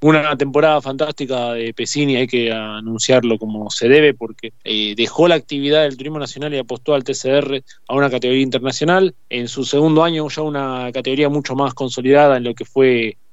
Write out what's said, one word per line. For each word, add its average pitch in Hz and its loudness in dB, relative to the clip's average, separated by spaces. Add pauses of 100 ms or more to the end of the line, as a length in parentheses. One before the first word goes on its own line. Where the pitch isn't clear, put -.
una 151 2
temporada 147 2
fantástica 135 -6
de 113 -6
Pesini, 139 -2
hay 127 0
que 117 -2
anunciarlo 110 0
como 107 -8
se - 0
debe, 147 6
porque, 113 -10 (100)
eh, 107 -4
dejó 113 2
la 170 4
actividad 147 0
del 135 -2
turismo 151 -8
nacional 143 -8
y 143 -4
apostó 123 -4
al 139 2
T 131 -4
C 131 -4
R 135 0 (240)
a 123 -4
una 139 2
categoría 127 0
internacional. 135 0 (160)
En 120 -6
su 135 -6
segundo 156 2
año, 156 -2
ya 156 -8
una 135 -4
categoría 135 0
mucho 143 -4
más 135 0
consolidada 131 4
en 123 -2
lo 120 -4
que - -10
fue 120 2 (160)